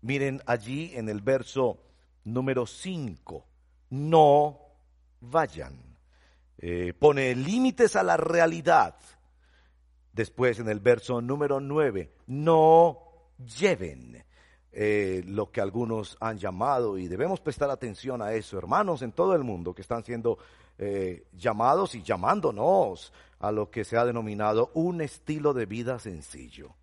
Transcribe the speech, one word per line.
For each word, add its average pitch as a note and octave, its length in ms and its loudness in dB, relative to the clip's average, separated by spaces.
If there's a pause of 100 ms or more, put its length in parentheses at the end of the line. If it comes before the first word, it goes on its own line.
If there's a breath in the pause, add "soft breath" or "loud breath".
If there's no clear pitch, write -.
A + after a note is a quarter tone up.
Miren C3+ 440 -2
allí B2 480 -4
en A2+ 140 -6
el G#2+ 120 -6
verso C3 640 0 (400)
número B2+ 440 -2
cinco, B2 800 -10 (440)
"No D3 680 6 (600)
vayan". D#2+ 760 -4 (640)
Eh, F2 380 -6
pone C3+ 380 4
límites G#3+ 640 2
a F#3+ 80 2
la E3+ 120 2
realidad. E3 760 2 (1160)
Después A#2 480 -2
en A2+ 80 -6
el G#2+ 100 -2
verso A#2+ 420 2
número C#3 380 -2
nueve, C#3 540 -2 (160)
"No D#3+ 760 6 (340)
lleven". F2+ 880 -4 (540 soft breath)
Eh, G#2 480 0
lo G2 240 -4
que A#2 100 -4
algunos A2 600 -4
han A2 180 -6
llamado, G2+ 600 -2
y F#2 100 -8
debemos C#3+ 320 -4
prestar C#3+ 300 -4
atención B2 520 -8
a G#2+ 120 -4
eso, G2+ 240 -6
hermanos D3 440 -2
en A#2+ 100 -10
todo F#3+ 220 2
el D3+ 80 2
mundo F2+ 320 -8
que F#2+ 80 -18
están A#2 220 -8
siendo, A#2 340 -4 (400 soft breath)
eh, F#2+ 540 -6
llamados A#2+ 640 0
y G#2+ 80 -14
llamándonos A#2+ 1080 0 (280 soft breath)
a G#2 120 -4
lo G#2+ 200 -2
que G#2+ 140 -6
se - 120 -4
ha A#2 80 4
denominado A2 680 -2
un E3+ 260 -2
estilo D3 540 -2
de A#2+ 100 -2
vida A#2 340 -6
sencillo. C#2+ 840 -16